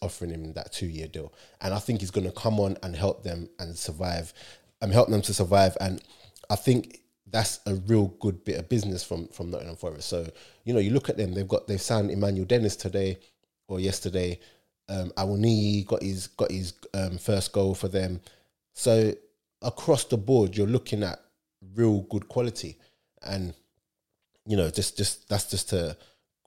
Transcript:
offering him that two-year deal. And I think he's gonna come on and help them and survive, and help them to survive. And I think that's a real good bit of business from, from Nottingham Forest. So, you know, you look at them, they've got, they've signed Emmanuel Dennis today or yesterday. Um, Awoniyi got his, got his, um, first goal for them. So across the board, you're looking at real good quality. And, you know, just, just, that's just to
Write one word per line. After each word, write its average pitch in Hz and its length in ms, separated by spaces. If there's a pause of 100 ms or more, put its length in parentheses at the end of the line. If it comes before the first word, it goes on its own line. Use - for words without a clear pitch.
offering 87 300
him 80 220
that 78 180
two-year 80 360
deal. 78 260 (280)
And 95 120
I 101 60
think 113 200
he's 95 120
gonna 92 200
come 110 280
on 98 240
and 87 120
help 92 280
them 85 340
and 85 180
survive, 82 560 (500)
and 101 120
help 117 160
them 101 140
to 101 100
survive. 98 480
And 95 200 (500)
I 104 40
think - 440 (320)
that's - 340
a 101 100
real 101 320 (120)
good 95 260
bit 95 140
of 85 100
business 98 340
from, 82 260
from 87 200
Nottingham 85 260
Forest. 82 320
So, 85 200 (380)
you 117 80
know, 117 60
you 101 120
look 135 180
at - 80
them, 95 160
they've 95 140
got, 101 200
they've 98 140
signed 104 300
Emmanuel 95 340
Dennis 110 300
today 95 420 (500)
or 95 120
yesterday. 92 600 (480)
Um, 95 300
Awoniyi 104 680
got - 160
his, 95 260
got - 240
his, 92 220 (200)
um, 92 240
first 98 360
goal 95 220
for - 120
them. 92 340 (520)
So 113 400 (480)
across 139 440
the 123 120
board, 104 380
you're 104 100
looking 110 380
at 90 160 (560)
real 110 260
good 98 280
quality. - 480 (440)
And, 92 320 (920)
you 104 120
know, 87 140
just, - 260
just, - 320
that's 101 200
just - 200
to 85 280 (500)